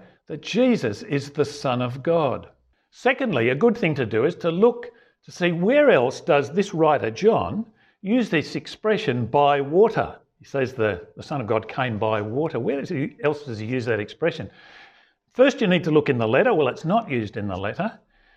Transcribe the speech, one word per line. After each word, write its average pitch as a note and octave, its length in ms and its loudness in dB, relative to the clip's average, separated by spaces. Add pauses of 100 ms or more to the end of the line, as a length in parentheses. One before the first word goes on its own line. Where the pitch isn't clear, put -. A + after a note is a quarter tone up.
(280)
that D3+ 140 -10
Jesus G3 600 0
is C#3+ 280 -4
the D3 140 0
Son B2 380 -4
of B2+ 200 -6
God." C3+ 480 -2 (400)
Secondly, G#3+ 580 0
a C3 60 2
good G#3 220 2
thing D#3+ 180 0
to B2+ 120 -2
do A2 180 0
is E3+ 120 0
to E3+ 140 -4
look A3+ 400 0 (340)
to - 80 -20
see F3 200 -2
where F#3 380 4
else C3 300 2
does C#3+ 320 0
this G3 200 -2
writer, D3 380 2
John, D3+ 560 0 (340)
use G#3+ 300 0
this D#3 240 -2
expression, C#3 720 -2
"by C#3+ 340 4
water." D#3 560 2 (220)
He - 60 -20
says C3 280 -2
the, G#2 340 -2 (100)
the G#2 60 -16
Son D3 180 -6
of G#2+ 80 -6
God A2 200 0
came B2 300 -4
by A2 240 0
water. B2 380 -4
Where D3+ 200 -2
does - 80 -8
he, C#3+ 360 -4
else D3 180 0
does A2+ 160 -10
he G#2+ 80 -8
use B2 200 -4
that A2 120 0
expression? G#2+ 500 -6 (840)
First, C#4 280 4
you A3 60 0
need F3 180 2
to D#3+ 60 0
look D3+ 180 4
in B2+ 100 0
the A2 100 0
letter. F#3+ 260 4
Well, D3 140 2
it's - 160 -6
not G#3+ 260 0
used A#2 260 -4
in G2+ 120 -6
the F#2 80 -4
letter. A#2 420 -6 (380)